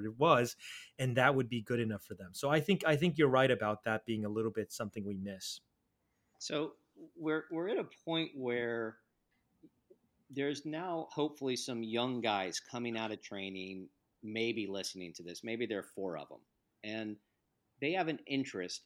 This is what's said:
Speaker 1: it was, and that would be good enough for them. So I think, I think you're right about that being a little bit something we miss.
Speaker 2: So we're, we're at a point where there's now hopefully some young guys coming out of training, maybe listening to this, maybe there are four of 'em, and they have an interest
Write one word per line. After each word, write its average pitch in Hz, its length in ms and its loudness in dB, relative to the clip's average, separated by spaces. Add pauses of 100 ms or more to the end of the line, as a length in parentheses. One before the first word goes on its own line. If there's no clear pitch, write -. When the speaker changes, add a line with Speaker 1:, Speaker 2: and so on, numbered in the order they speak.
Speaker 1:
it 110 120 -6
was, 127 380 6 (420)
and 127 200 0
that 131 180 8
would 127 140 2
be 117 120 -2
good 120 200 0
enough 110 220 -2
for - 100 -12
them. 92 180 -14
So - 180 0
I 156 120 6
think, 185 260 4
I 156 80 6
think 160 220 2
you're 151 100 8
right 131 240 8
about 107 320 0
that 110 220 0
being 110 180 -2
a 104 60 -2
little 110 220 0
bit 104 200 -4
something 104 340 -6
we 101 120 -4
miss. 95 420 -8 (800)
Speaker 2:
So 156 360 -4 (420)
we're, 156 340 0
we're 170 160 0
at 240 100 0
a 220 100 -2 (180)
point 165 280 0
where 120 640 0 (1300)
there's 139 360 -2
now 165 460 -4
hopefully 147 460 0
some 117 260 -4
young 117 380 0
guys 98 400 0
coming 120 360 -4
out 110 140 -2
of 104 100 -8
training, 95 680 -8 (340)
maybe 113 440 -2
listening 95 480 -6
to 87 80 -14
this, 85 200 -12
maybe 113 220 -2
there 104 140 -2
are - 160 -10
four 92 220 -6
of 71 140 -10
'em, 62 80 -18 (460)
and 107 320 -6 (640)
they 143 100 0
have 180 160 0
an 156 180 -2
interest 131 600 -4